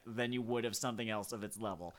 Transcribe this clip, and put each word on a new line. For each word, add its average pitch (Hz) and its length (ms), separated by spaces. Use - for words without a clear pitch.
than 120 280
you 123 80
would 120 240
of 151 100
something 117 320
else 107 240
of 110 100
its 104 160
level. 90 400